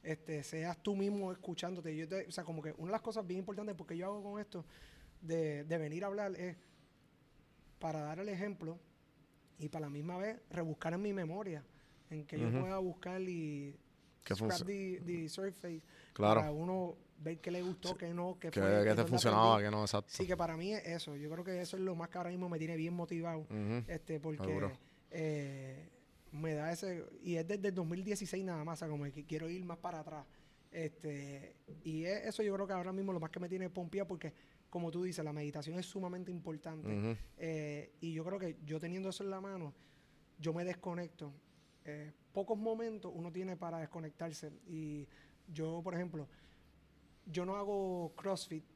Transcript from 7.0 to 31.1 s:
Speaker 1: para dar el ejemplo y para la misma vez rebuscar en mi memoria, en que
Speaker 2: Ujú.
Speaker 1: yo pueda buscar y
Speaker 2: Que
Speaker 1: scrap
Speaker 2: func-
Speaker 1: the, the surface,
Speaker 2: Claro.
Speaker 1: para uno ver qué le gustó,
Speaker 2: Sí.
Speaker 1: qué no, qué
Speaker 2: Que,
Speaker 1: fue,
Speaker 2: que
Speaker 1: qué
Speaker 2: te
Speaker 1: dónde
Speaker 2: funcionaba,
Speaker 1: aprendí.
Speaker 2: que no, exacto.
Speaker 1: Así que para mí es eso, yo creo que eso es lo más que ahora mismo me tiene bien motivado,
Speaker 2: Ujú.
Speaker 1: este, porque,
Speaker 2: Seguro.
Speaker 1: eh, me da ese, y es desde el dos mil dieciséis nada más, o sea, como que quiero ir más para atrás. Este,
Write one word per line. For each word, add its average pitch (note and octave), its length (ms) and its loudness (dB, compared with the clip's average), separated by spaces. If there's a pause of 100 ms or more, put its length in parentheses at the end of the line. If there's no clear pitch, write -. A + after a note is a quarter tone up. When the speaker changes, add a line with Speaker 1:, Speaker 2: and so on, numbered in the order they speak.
Speaker 1:
para D#3 220 -2
dar D3+ 200 -4
el G#3 80 -2
ejemplo F3+ 500 -2 (800)
y D3+ 100 -4
para D#3 180 -2
la C#3+ 40 -4
misma D#3+ 280 -2
vez A3 220 -2 (100)
rebuscar E3 440 0
en F#3 80 0
mi G#3 100 2
memoria, F3 520 -2 (460)
en D#3 160 -6
que - 100 -6
Speaker 2:
Ujú. A#2 140 4
Speaker 1:
yo B2+ 100 4
pueda F#3+ 180 0
buscar F#3 440 -2
y D3+ 540 -4 (480)
Speaker 2:
Que - 100 0
Speaker 1:
scrap G#2+ 160 2 (100)
Speaker 2:
func- F3 60 -2
Speaker 1:
the, F#3+ 380 -2
the E3+ 240 -2
surface, F3+ 540 -4 (320)
Speaker 2:
Claro. G#2+ 260 10
Speaker 1:
para D3+ 120 2
uno F3 440 0 (220)
ver D#3+ 220 -4
qué F3+ 120 -4
le F3+ 100 0
gustó, F3+ 280 -2
Speaker 2:
Sí. F#3 80 0
Speaker 1:
qué E3+ 160 -2
no, F3+ 260 0
qué E3 100 -2
Speaker 2:
Que, G#2 100 2
Speaker 1:
fue, F#2+ 100 8
Speaker 2:
que G#2 80 10
Speaker 1:
qué G#2 40 10
Speaker 2:
te G#2+ 140 10
Speaker 1:
dónde A2+ 100 8
Speaker 2:
funcionaba, A2+ 480 10
Speaker 1:
aprendí. G#2 160 8
Speaker 2:
que G#2+ 60 2
no, G#2+ 60 4
exacto. G#2 300 0
Speaker 1:
Así F#3+ 140 0
que F3 100 2
para E3 200 0
mí F3+ 160 -2
es G#3+ 140 -4
eso, D#3+ 300 -4
yo D3 140 -6
creo E3+ 140 -4
que F3+ 160 -2
eso F3+ 160 -4
es F#3+ 60 0
lo F#3 120 0
más E3 140 -4
que F3+ 100 -6
ahora F3 120 -2
mismo F3+ 180 -2
me E3+ 100 0
tiene D#3+ 180 2
bien E3 180 2
motivado, E3 480 0
Speaker 2:
Ujú. G#2+ 440 2
Speaker 1:
este, E3 320 -2
porque, D3+ 260 -2
Speaker 2:
Seguro. F#2+ 280 4 (380)
Speaker 1:
eh, C#3+ 800 -2 (440)
me D#3 220 0
da D3+ 180 0
ese, F3 320 -2 (180)
y F3 140 2
es E3 100 2
desde G3+ 220 2
el F#3+ 60 2
dos F3 120 2
mil F3 160 0
dieciséis F#3+ 420 0
nada E3 200 0
más, D#3+ 140 -2
o - 20 -6
sea, D#3+ 80 -2
como D3 160 0
que C#3+ 200 -6
quiero D#3 240 -2
ir F3+ 160 -4
más E3+ 140 -6
para E3 220 -4
atrás. D3+ 260 -8 (440)
Este, C#3+ 840 -6 (300)